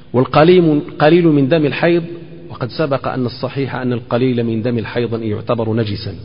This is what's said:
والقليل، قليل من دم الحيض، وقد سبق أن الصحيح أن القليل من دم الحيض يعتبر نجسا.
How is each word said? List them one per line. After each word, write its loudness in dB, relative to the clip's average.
والقليل، 4
قليل 4
من 4
دم 2
الحيض، 0
وقد -8
سبق -2
أن -2
الصحيح -6
أن -2
القليل 0
من -2
دم -2
الحيض -4
يعتبر -2
نجسا. -4